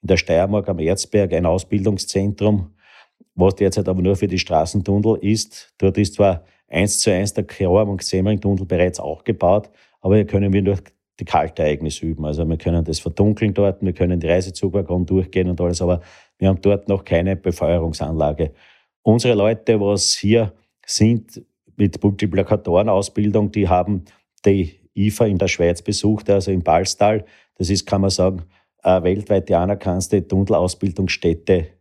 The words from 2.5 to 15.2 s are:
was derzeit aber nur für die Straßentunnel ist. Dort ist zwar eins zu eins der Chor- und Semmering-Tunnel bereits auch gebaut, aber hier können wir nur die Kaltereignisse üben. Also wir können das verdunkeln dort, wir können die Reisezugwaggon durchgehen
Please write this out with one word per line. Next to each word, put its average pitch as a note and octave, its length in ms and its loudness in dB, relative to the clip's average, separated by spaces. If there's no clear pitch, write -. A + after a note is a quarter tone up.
was F#2 180 2
derzeit F#2+ 340 -2
aber F#2 140 -2
nur F#2+ 120 2
für G2 140 -2
die F#2 100 -4
Straßentunnel G2 840 0
ist. - 560 -4
Dort F#2+ 180 0
ist G2+ 180 -2
zwar F#2+ 300 2
eins F#2 320 -2
zu A2 100 2
eins G2+ 220 0
der - 120 -4
Chor- G2 440 0
und G2 140 -6
Semmering-Tunnel G2 640 0
bereits F2+ 340 0
auch D#2 240 -10
gebaut, G2+ 460 0
aber G2 120 4
hier G#2 100 4
können G2+ 260 0
wir G2+ 80 2
nur G2 160 0
die - 60 -10
Kaltereignisse D2+ 800 -2
üben. D2+ 220 -4
Also D2+ 180 -4
wir D#2+ 140 -2
können E2+ 260 -2
das D#2 160 -6
verdunkeln G2+ 540 0
dort, G2+ 280 0
wir F#2 120 -2
können F2+ 260 -2
die D#2+ 80 -4
Reisezugwaggon F2+ 800 -2
durchgehen F#2 420 0